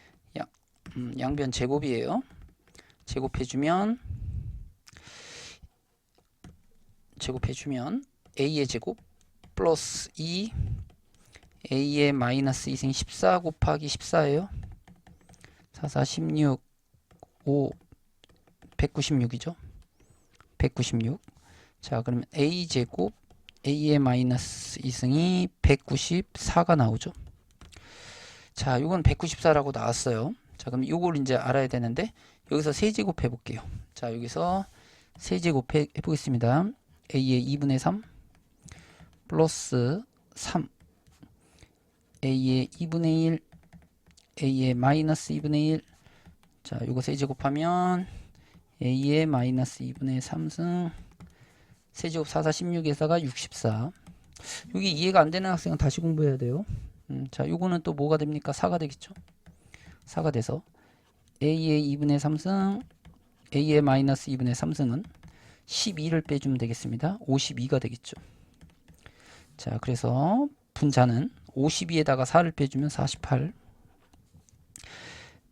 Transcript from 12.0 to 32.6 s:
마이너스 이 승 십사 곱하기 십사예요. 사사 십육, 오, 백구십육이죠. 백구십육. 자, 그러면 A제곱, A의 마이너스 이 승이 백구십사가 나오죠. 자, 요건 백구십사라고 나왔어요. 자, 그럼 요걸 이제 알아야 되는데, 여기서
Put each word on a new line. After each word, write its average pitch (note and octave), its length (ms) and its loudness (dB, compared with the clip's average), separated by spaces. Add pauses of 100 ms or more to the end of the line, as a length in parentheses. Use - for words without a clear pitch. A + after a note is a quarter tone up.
마이너스 C3+ 580 0
이 C3 60 -4
승 C3+ 160 -2
십사 - 480 2
곱하기 D3+ 480 -2
십사예요. D#3 600 0 (1200)
사사 C#3 320 -2
십육, D3+ 580 0 (840)
오, C#3 260 2 (1080)
백구십육이죠. C3+ 800 0 (1040)
백구십육. B2 600 0 (600)
자, A#2+ 220 -4
그러면 A#2+ 220 0 (120)
A제곱, E3 760 0 (540)
A의 D3 320 4
마이너스 B2+ 840 0
이 C3 80 -4
승이 F3 580 2 (120)
백구십사가 E3+ 1160 2
나오죠. A2+ 360 2 (1400)
자, B2+ 260 0
요건 E3 220 0
백구십사라고 D3 720 4
나왔어요. A#2 600 -2 (240)
자, - 120 -12
그럼 B2+ 160 -2
요걸 E3+ 320 0
이제 C3 160 2
알아야 C3 320 2
되는데, B2+ 460 -2 (380)
여기서 D3 220 2